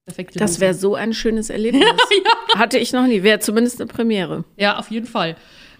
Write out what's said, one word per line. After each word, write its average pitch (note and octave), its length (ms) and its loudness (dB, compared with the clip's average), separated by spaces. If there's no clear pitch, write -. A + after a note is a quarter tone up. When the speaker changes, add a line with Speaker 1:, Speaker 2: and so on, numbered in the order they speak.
Speaker 1:
Perfekte F3+ 340 -12
Speaker 2:
Das G3+ 120 0
Speaker 1:
Lösung. E3 100 -6
Speaker 2:
wär F#3 120 4
so F#3+ 220 0
ein A3 180 -4
schönes A3 360 -2
Erlebnis. A3+ 400 2
Speaker 1:
<laughs> A4+ 40 2
Ja. - 40 2
Speaker 2:
Hatte A#3 200 2
ich A#3+ 140 -2
noch B3+ 140 2
nie. A3 160 2
Wär G#3+ 180 4
zumindest A#3 400 0
eine A#3 80 -8
Premiere. F#3 560 -2
Speaker 1:
Ja, G#3 220 0
auf - 120 -12
jeden A3+ 160 -8
Fall. E3 300 -4